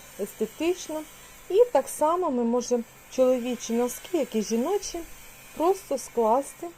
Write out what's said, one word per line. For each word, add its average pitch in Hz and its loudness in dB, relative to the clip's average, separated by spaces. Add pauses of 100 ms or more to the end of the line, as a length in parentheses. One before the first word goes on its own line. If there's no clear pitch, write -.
(200)
естетично. 311 -4 (460)
І 403 6
так 269 2
само 330 0
ми 247 0
можемо 240 0 (320)
чоловічі 254 2
носки, 240 -2
як 262 -2
і 220 2
жіночі, 339 -2 (560)
просто 320 0
скласти, 240 0